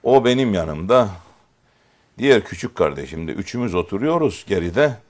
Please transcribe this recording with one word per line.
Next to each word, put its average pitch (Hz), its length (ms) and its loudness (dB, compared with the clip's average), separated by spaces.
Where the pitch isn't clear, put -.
O 123 220 4
benim 123 280 2
yanımda. 92 560 0
Diğer 123 260 4
küçük - 320 -12
kardeşim 76 520 -4
de. 78 40 -8
Üçümüz 113 440 -8
oturuyoruz 131 720 -4
geride. 98 500 -2